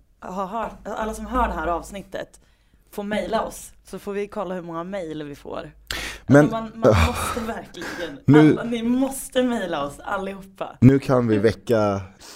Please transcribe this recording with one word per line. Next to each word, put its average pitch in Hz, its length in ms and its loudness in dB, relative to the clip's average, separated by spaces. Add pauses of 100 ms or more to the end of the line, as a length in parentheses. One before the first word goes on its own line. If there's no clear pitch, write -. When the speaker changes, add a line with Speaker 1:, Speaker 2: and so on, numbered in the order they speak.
(200)
Speaker 1:
har 185 280 -8
hört, 208 240 -6 (120)
alla 220 300 -6
som 220 120 -12
hör 233 220 0
det 180 60 -4
här 165 140 -4
avsnittet - 720 -8 (520)
får 208 120 -8
mejla 202 420 -2
oss, - 260 -14 (120)
så - 160 -14
får 202 140 -8
vi 202 140 -4
kolla 185 280 -6
hur 185 60 -6
många 170 220 -8
mejl 170 400 -8
vi 143 120 -12
får. - 360 -12 (560)
Speaker 2:
Men 131 100 8 (160)
Speaker 1:
Alltså, - 20 -2
man, 226 200 -8
man - 200 6 (120)
måste - 400 -4
verkligen, 175 800 -10
Speaker 2:
Nu 151 260 8
Speaker 1:
alla, - 120 0
ni 233 200 -6
måste 254 600 -2
mejla 185 420 -2
oss 139 140 -10
allihopa. 196 840 -10
Speaker 2:
Nu 135 180 10
kan 127 280 0
vi 110 100 2
väcka, 104 640 0 (340)